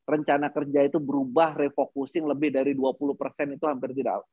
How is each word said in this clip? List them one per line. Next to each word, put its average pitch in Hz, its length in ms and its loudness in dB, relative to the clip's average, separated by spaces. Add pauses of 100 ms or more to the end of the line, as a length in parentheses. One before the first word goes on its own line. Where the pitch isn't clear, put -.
rencana 147 400 2
kerja 143 400 2
itu 156 80 0
berubah, 143 560 2
refocusing 143 720 -2
lebih 143 240 0
dari 135 240 0
dua 131 240 0
puluh 139 160 -2
persen 139 400 -6
itu 156 160 -2
hampir 127 240 -4
tidak 117 400 -2